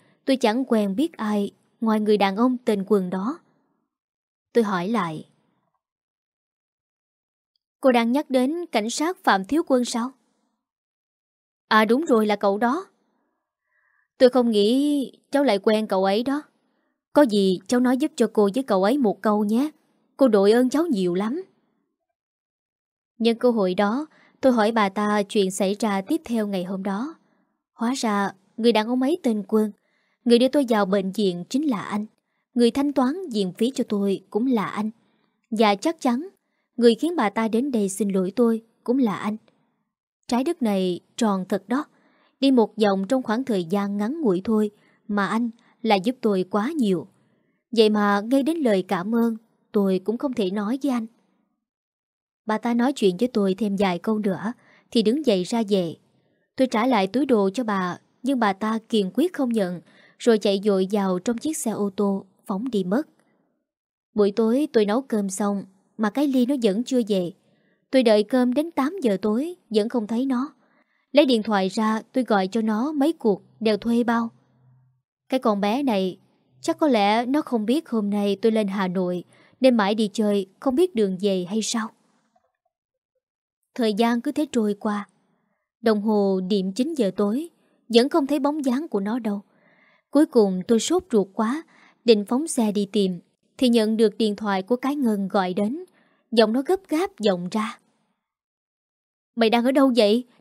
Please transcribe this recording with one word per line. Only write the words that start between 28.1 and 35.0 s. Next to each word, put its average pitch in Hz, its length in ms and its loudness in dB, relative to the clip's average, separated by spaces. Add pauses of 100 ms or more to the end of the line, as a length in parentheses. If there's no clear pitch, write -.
người 226 140 4
đàn 214 160 0
ông 254 140 -2
ấy 285 220 0
tên 214 240 0
Quân. 214 240 0 (540)
Người 240 140 6
đưa 254 80 4
tôi 285 220 2
vào 208 160 2
bệnh 190 260 0
viện 180 380 -2
chính 294 180 -2
là 214 140 -2
anh. 208 240 -6 (480)
Người 233 180 4
thanh 277 220 -2
toán 269 220 0 (180)
viện 190 240 -2
phí 233 180 0
cho 247 140 -2
tôi 202 400 -2
cũng 226 180 -2
là 220 180 0
anh. 214 260 -6 (580)